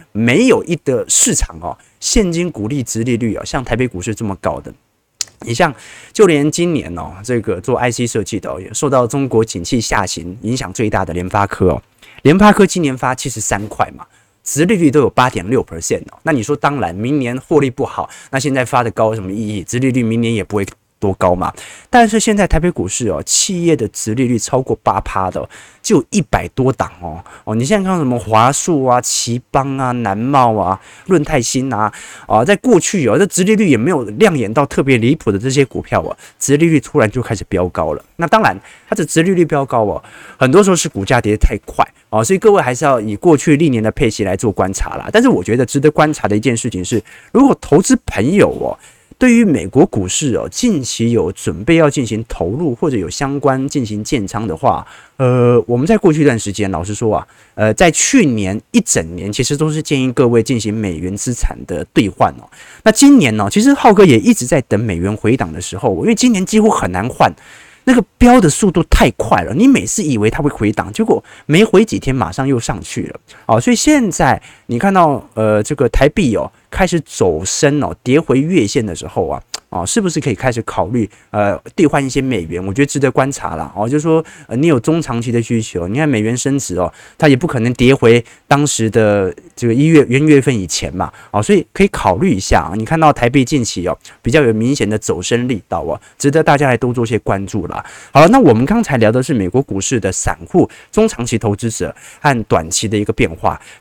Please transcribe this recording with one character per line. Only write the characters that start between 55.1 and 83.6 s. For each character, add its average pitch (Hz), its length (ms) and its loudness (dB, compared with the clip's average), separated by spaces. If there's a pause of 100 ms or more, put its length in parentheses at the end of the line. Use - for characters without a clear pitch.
呃， 123 480 4
我 120 100 0
们 131 100 0
在 214 120 4
过 180 140 4
去 151 100 0
一 - 20 4
段 123 140 4
时 104 120 -6
间， 98 200 -4
老 82 120 -4
实 104 120 -8
说 107 220 0
啊， - 100 -6 (280)
呃， 107 200 0
在 175 160 4
去 220 360 2
年 104 320 -2 (120)
一 233 100 2
整 95 240 -2 (100)
年， 95 160 -8
其 127 120 -4
实 147 140 -2
都 156 140 -2
是 151 120 -4
建 139 180 -2
议 131 120 0
各 123 160 2
位 117 140 4
进 123 160 -2
行 104 140 -4
美 101 240 -4
元 92 200 -6
资 120 180 -6
产 - 320 -6
的 87 260 -6
兑 113 160 -6
换 90 260 -2
哦。 58 140 -20 (360)
那 220 60 6
今 277 280 6
年 113 180 2
呢， 104 140 0
其 208 100 0
实 277 140 4
浩 254 180 4
哥 196 120 8
也 127 140 6
一 233 140 2
直 123 140 -2
在 143 160 2
等 101 180 -2
美 107 160 -2
元 95 180 -2
回 110 220 0
档 85 160 -6
的 78 80 -10
时 - 160 -10
候， 104 200 -2
因 151 100 -4
为 226 80 2
今 247 180 2
年 185 140 0
几 214 120 2
乎 214 120 6
很 101 220 -2
难 92 160 -4
换， 123 240 0 (520)
那 254 100 4
个 233 100 4 (140)
飙 247 220 8
的 170 80 4
速 185 220 0
度 160 140 0
太 - 280 4
快 - 300 -2
了， - 100 -6
你 196 140 2
每 233 180 4
次 - 160 -6
以 147 160 0
为 104 140 2
它 - 100 -4
会 143 80 0
回 110 220 0
档， - 220 -4
结 220 100 -2
果 120 200 0 (240)
没 170 180 4
回 214 200 4
几 - 140 -4
天 135 160 -2
马 123 160 -2
上 135 160 -4
又 131 140 0
上 104 200 -6
去 - 260 -8
了。 - 140 -16 (260)
哦， - 140 2
所 247 120 0
以 - 20 4
现 269 380 2
在 139 280 0 (260)
你 120 120 -4
看 196 160 0
到， 156 400 2
呃， 107 260 2
这 123 140 -4
个 123 140 0
台 - 200 4
币 127 280 0
哦， 67 160 -6 (180)
开 190 160 0
始 170 140 -2
走 85 420 -2
升 143 400 0
哦， 85 200 -6
跌 135 180 2
回 131 180 0
月 151 280 2
线 117 180 -2
的 90 100 -6
时 73 120 -12
候 - 200 -4
啊， 69 160 -6 (280)
哦， 90 160 -6
是 - 120 -2
不 196 80 0
是 160 140 -2
可 139 80 -4
以 110 60 -2
开 127 180 -2
始 117 100 -4
考 - 260 -4
虑， 117 200 -2 (220)
呃， 101 260 -2 (180)
兑 170 120 4
换 143 180 0
一 131 60 -6
些 135 100 -4
美 127 220 -4
元？ 85 240 -8
我 98 80 -6
觉 135 80 0
得 143 40 4
值 143 120 -8
得 131 120 0
观 135 220 0
察 - 240 -8
啦。 78 180 -10